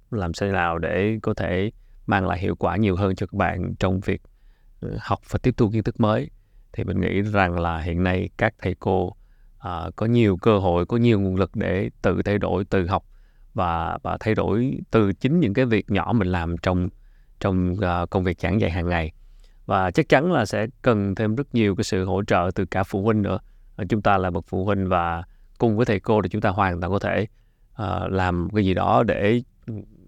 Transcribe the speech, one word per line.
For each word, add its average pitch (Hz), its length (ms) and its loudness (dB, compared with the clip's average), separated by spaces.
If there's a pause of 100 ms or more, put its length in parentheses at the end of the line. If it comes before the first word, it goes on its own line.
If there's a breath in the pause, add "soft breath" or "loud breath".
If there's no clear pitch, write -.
(120)
làm 90 220 -2
sao 101 180 -2
nào 87 260 0
để 90 440 0
có 107 120 -2
thể 92 380 -2 (340)
mang 98 220 0
lại 87 120 -2
hiệu 92 160 -2
quả 87 200 -2
nhiều 101 200 2
hơn 95 200 0
cho 101 100 -6
các - 120 -10
bạn 90 420 -2
trong 95 200 0
việc, 98 220 -4 (600)
ờ, 107 200 -8
học - 180 -4 (100)
và - 140 -4
tiếp 127 140 2
thu 113 120 4
kiến 110 140 0
thức - 160 -4
mới. 113 300 0 (440)
Thì - 100 -6
mình 92 180 -2
nghĩ 90 200 0
rằng 95 380 0
là 85 200 -2
hiện 85 240 -2
nay 92 340 0
các 107 240 0
thầy 92 180 -2
cô, 92 360 -2 (440)
à, 87 220 -8 (140)
có 110 100 -2
nhiều 113 320 4
cơ 104 220 4
hội, 90 260 2
có 120 120 -2
nhiều 117 220 4
nguồn 95 160 0
lực 95 200 0
để 95 340 -2 (120)
tự 92 240 2
thay 104 120 0
đổi, 92 280 -2
tự 95 220 0
học 92 160 0 (500)
và, 85 500 -2
và 87 160 -4
thay 110 160 -2
đổi 101 440 0 (120)
từ 101 220 4
chính 151 260 0
những 110 140 2
cái 127 120 2
việc 110 260 0
nhỏ 95 240 0
mình 98 120 2
làm 85 300 -2
trong, 90 320 0 (500)
trong, 92 420 0
à, 87 280 0
công 95 140 0
việc 90 160 0
giảng 90 220 0
dạy 95 100 0
hàng 85 180 -2
ngày. 82 220 -2 (540)
Và 95 260 0
chắc 156 180 0
chắn 151 220 4
là 131 140 2
sẽ 107 220 -2 (140)
cần 101 340 2
thêm 107 200 0
rất 139 200 -4
nhiều 104 200 2
cái 104 80 -2
sự 95 220 -2
hỗ 98 180 -2
trợ 95 320 2
từ 98 100 0
cả 92 180 -2
phụ 98 200 -2
huynh 107 180 2
nữa. 95 180 -2 (360)
À, - 140 -8
chúng 107 120 0
ta 104 160 4
là 92 140 0
bậc 87 160 -4
phụ 95 180 -4
huynh 98 240 0
và 85 340 0 (340)
cùng 113 200 2
với 120 80 2
thầy 101 140 0
cô 107 220 2
thì 92 80 -2
chúng 104 120 -4
ta 110 80 0
hoàn 92 320 0
toàn 90 120 -2
có 101 60 0
thể, 95 280 -2 (460)
à, 92 260 -4 (100)
làm 90 460 0
cái 104 100 2
gì 92 80 2
đó 95 300 2
để 110 380 2 (640)